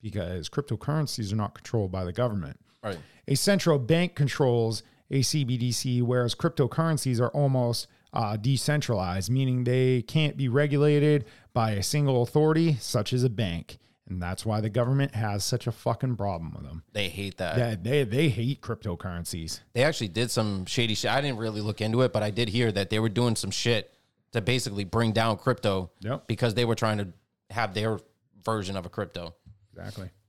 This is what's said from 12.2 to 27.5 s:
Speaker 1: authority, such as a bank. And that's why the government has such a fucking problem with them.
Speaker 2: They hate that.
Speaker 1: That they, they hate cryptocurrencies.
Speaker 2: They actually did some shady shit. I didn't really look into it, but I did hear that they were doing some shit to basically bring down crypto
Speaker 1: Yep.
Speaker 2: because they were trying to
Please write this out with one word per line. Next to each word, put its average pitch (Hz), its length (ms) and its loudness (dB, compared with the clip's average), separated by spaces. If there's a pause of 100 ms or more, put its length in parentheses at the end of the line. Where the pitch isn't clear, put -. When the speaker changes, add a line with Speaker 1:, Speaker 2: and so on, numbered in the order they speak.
Speaker 1:
authority, 156 580 4
such - 320 -2
as 123 120 2
a 131 60 4
bank. 92 480 -4 (300)
And 92 120 -6
that's 90 240 -6
why 110 160 0
the 107 100 0
government 131 440 2
has 104 300 -2
such - 240 -2
a 113 40 -2
fucking 127 440 -2
problem 87 360 -4
with 85 120 -10
them. 82 180 -12 (100)
Speaker 2:
They 101 160 -2
hate 98 280 -8
that. 87 200 -2
Speaker 1:
That 113 280 -2
they, 139 180 2
they 131 260 2
hate 117 320 -2
cryptocurrencies. 87 1000 -8 (120)
Speaker 2:
They 120 120 4
actually 147 240 0
did 113 240 -2
some 101 340 -2
shady 110 300 0
shit. 107 160 0
I 135 80 2
didn't 143 160 -2
really 107 240 -6
look 104 200 -4
into 110 220 2
it, 123 100 2
but 104 120 0
I 107 60 -2
did 110 180 -2
hear 113 240 2
that 95 180 -2
they 110 80 0
were 113 100 2
doing 113 280 2
some 95 160 -6
shit - 420 0 (380)
to 117 80 -2
basically 104 420 -2
bring 110 300 2
down 110 240 2
crypto 98 640 0
Speaker 1:
Yep. 120 260 -6
Speaker 2:
because 113 280 0
they 120 100 2
were 113 100 2
trying 107 240 0
to 101 100 -4 (420)